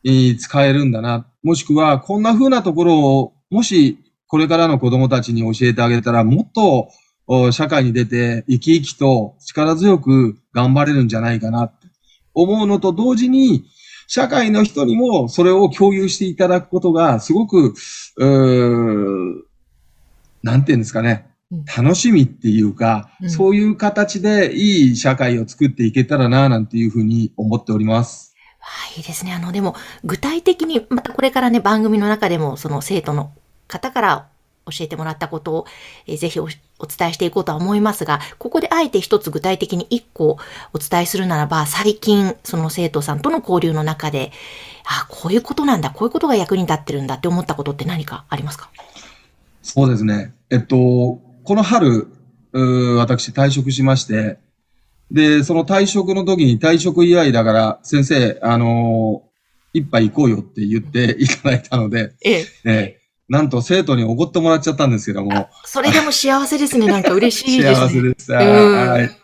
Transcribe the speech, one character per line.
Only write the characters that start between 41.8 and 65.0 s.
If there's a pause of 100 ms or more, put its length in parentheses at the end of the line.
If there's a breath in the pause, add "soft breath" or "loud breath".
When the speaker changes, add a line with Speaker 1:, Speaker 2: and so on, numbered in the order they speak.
Speaker 2:
近、
そ
の
生
徒
さ
ん
と
の
交
流
の
中
で、 (520 loud breath)
あ、
こ
う
い
う
こ
と
な
ん
だ、
こ
う
い
う
こ
と
が
役
に
立
っ
て
る
ん
だ
っ
て
思
っ
た
こ
と
っ
て
何
か
あ
り
ま
す
か？ (920 loud breath)
Speaker 1:
そ
う
で
す
ね。 (180)
え
っ
と、
こ
の
春、 (440)
う
ー、
私
退
職
し
ま
し
て、 (720)
で、
そ
の
退
職
の
時
に
退
職
祝
い
だ
か
ら、
先
生、
あ
の (520)
ー、
一
杯
行
こ
う
よ
っ
て
言
っ
て
い
た
だ
い
た
の
で、 (100)
Speaker 2:
え
え。
Speaker 1:
え (180)
え、 (280)
な
ん
と
生
徒
に
お
ご
っ
て
も
ら
っ
ち
ゃ
っ
た
ん
で
す